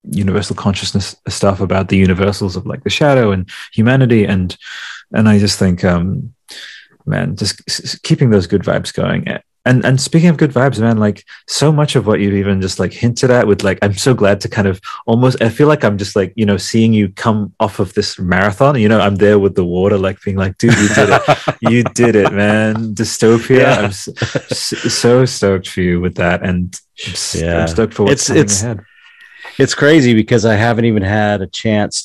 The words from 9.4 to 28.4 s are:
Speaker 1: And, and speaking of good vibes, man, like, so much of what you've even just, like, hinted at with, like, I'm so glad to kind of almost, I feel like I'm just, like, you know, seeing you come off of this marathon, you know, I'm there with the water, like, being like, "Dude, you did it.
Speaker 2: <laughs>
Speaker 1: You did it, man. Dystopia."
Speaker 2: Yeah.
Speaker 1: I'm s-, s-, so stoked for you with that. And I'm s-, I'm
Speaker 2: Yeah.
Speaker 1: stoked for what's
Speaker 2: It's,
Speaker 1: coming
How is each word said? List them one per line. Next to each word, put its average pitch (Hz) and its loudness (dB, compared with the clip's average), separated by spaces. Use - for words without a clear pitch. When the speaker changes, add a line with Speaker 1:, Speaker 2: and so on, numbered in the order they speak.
Speaker 1:
And, 127 2
and 131 0
speaking 165 2
of 165 4
good 139 0
vibes, 120 0
man, 113 2
like, 107 -2
so - 0
much 147 0
of 117 0
what 104 2
you've 101 0
even 98 0
just, 95 -4
like, 90 -2
hinted 120 0
at 120 2
with, 101 2
like, 95 -2
I'm 101 0
so 127 0
glad 101 0
to 101 -8
kind 98 -2
of 95 -4
almost, 123 2
I 113 2
feel 143 2
like 151 2
I'm 104 0
just, 98 -6
like, 95 -2
you 110 -2
know, 101 2
seeing 113 0
you 104 2
come 104 -4
off - -2
of 92 -4
this - -4
marathon, 98 0
you 107 4
know, 110 4
I'm 101 0
there 101 4
with 98 0
the 95 0
water, 90 0
like, 95 -4
being 98 -6
like, 95 -4
"Dude, 117 2
you 101 2
did - 2
it. 135 4
Speaker 2:
<laughs> - -20
Speaker 1:
You 113 2
did 117 2
it, 98 2
man. 107 0
Dystopia." 117 2
Speaker 2:
Yeah. 139 4
Speaker 1:
I'm 104 -2
s-, 98 -8
s-, - -6
so 123 4
stoked 98 -2
for - -8
you 87 0
with 90 -4
that. 87 -2
And 90 -4
I'm 92 -10
s-, - -8
I'm 82 -4
Speaker 2:
Yeah. 82 0
Speaker 1:
stoked 107 -2
for 107 -2
what's 101 4
Speaker 2:
It's, - -2
Speaker 1:
coming 143 2